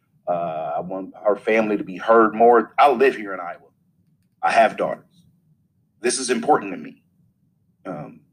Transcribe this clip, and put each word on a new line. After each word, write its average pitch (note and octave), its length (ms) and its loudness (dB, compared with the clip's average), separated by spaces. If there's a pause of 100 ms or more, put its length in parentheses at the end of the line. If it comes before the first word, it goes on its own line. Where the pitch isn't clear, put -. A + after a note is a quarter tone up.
(280)
Uh, D#2+ 480 -6
I D#2+ 40 -4
want F#2 340 -12 (100)
her G#2 120 2
family G#2+ 400 0
to G2 80 -8
be F#2 120 -12
heard A2+ 380 4
more. A#2 440 4
I C#3 120 6
live B2 260 2
here G2+ 180 -10
in F#2 60 -10
Iowa. F2 300 -16 (720)
I E2+ 80 0
have F2 260 2
daughters. - 280 -6 (960)
This B2 180 -2
is B2 120 -8
important A2+ 420 0
to E2+ 60 -10
me. - 240 -18 (840)
Um, D#2 360 -14 (120)